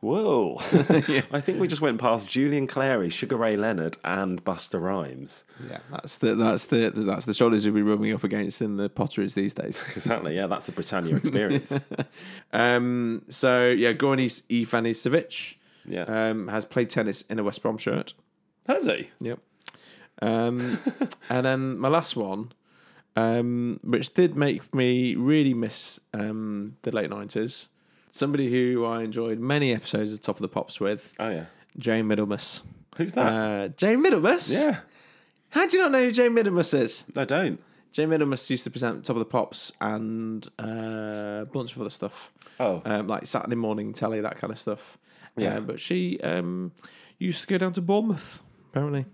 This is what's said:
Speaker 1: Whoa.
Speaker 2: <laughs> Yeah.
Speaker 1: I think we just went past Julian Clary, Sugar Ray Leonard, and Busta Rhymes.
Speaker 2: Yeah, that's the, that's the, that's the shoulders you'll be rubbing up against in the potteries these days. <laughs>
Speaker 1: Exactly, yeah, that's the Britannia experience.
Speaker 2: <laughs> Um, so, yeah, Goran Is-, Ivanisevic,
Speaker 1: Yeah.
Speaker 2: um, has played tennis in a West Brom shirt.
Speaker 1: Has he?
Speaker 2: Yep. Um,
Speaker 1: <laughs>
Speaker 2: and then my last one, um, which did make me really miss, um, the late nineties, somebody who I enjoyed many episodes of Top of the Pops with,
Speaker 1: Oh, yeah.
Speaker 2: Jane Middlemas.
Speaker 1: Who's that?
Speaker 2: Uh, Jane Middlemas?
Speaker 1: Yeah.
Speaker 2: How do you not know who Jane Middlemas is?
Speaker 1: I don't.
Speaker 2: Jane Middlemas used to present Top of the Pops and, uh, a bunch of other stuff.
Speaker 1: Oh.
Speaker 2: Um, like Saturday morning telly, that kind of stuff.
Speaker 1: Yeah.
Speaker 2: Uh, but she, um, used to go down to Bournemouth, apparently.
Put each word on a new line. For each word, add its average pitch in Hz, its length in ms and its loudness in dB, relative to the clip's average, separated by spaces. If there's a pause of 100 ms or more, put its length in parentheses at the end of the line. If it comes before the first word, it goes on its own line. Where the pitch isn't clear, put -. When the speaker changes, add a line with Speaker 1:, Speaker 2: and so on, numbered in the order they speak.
Speaker 1:
Whoa. 131 600 2
Speaker 2:
<laughs> 143 420 4
Yeah. 135 140 2 (100)
Speaker 1:
I 143 80 0
think 175 200 0
we 185 80 2
just 147 120 -2
went 131 200 2
past 113 280 2
Julian 139 380 2
Clary, 131 440 2
Sugar 123 260 -4
Ray 110 200 2
Leonard, 101 480 0
and 92 400 -2
Busta 90 360 -4
Rhymes. 73 640 -6 (240)
Speaker 2:
Yeah, - 100 -12 (120)
that's - 280 -10
the, 110 160 2
that's 110 320 2
the, 113 280 4
that's 98 320 -2
the 107 80 0
shoulders 113 300 4
you'll 104 100 2
be 107 80 4
rubbing 104 300 2
up 104 120 -4
against 104 380 -2
in 104 140 -4
the 101 120 -2
potteries - 460 -2
these 101 200 -2
days. - 340 -6
<laughs> - 80 -10
Speaker 1:
Exactly, 85 400 -2
yeah, 95 100 0
that's 90 200 -4
the 90 60 -12
Britannia 85 440 -2
experience. 139 600 0
Speaker 2:
<laughs> - 760 -12
Um, 120 760 2
so, 123 420 4
yeah, 117 220 4
Goran 139 320 2
Is-, - 260 -2
Ivanisevic, 117 1040 0 (300)
Speaker 1:
Yeah. 90 180 -4
Speaker 2:
um, 110 440 0
has 107 160 -4
played 123 260 -2
tennis 107 320 0
in - 160 -6
a 110 60 -2
West 101 180 -2
Brom 113 160 0
shirt. - 360 -2 (520)
Speaker 1:
Has 320 200 0
he? - 240 -2 (100)
Speaker 2:
Yep. 117 180 -6 (840)
Um, 120 560 0 (260)
Speaker 1:
<laughs> - 240 -12
Speaker 2:
and 127 180 2
then 131 320 0
my 131 100 0
last 160 280 2
one, 104 360 -4 (640)
um, 120 680 0
which - 320 0
did 170 220 4
make 143 380 0
me 127 400 4
really 139 400 4
miss, - 460 -6 (120)
um, 107 680 -6
the 117 100 -4
late 110 180 0
nineties, 104 580 -6 (420)
somebody 139 400 0
who 123 340 2
I 113 180 -2
enjoyed 113 380 -2
many 135 320 2
episodes 107 400 -2
of 104 80 -10
Top - 160 -4
of - 60 -8
the 101 60 -4
Pops - 320 -6
with, 101 380 -2
Speaker 1:
Oh, 113 120 -2
yeah. 82 160 -6 (320)
Speaker 2:
Jane 110 280 2
Middlemas. 104 560 0 (340)
Speaker 1:
Who's 170 180 -2
that? 247 180 2
Speaker 2:
Uh, 107 360 0
Jane 226 340 2
Middlemas? 311 500 4
Speaker 1:
Yeah. 269 260 2 (720)
Speaker 2:
How 349 160 4
do 349 100 2
you 381 60 6
not 330 100 4
know 262 120 6
who 247 80 2
Jane 240 200 6
Middlemas 202 460 4
is? 120 260 0 (120)
Speaker 1:
I 139 80 0
don't. 147 360 0 (320)
Speaker 2:
Jane 156 160 0
Middlemas 147 420 2
used 127 140 0
to 117 60 -6
present 117 340 -4
Top 123 120 0
of 117 40 0
the 113 60 2
Pops - 540 -2
and, 110 680 -4 (140)
uh, 107 840 -6
a 107 100 -10
bunch 123 220 -6
of - 60 -10
other 104 100 -6
stuff. - 420 -10 (260)
Speaker 1:
Oh. 95 260 0
Speaker 2:
Um, 107 240 -2
like - 180 -4
Saturday - 300 -2
morning 107 360 -4
telly, 110 280 -2
that 107 160 -4
kind 104 160 -8
of 107 60 -10
stuff. - 380 -8 (400)
Speaker 1:
Yeah. 107 200 0
Speaker 2:
Uh, 110 40 -4
but - 200 -8
she, 180 400 -2
um, 175 520 -2 (460)
used 180 240 -2
to - 40 -10
go 190 120 2
down 185 160 0
to 185 80 -2
Bournemouth, 202 580 0 (300)
apparently. 143 440 -2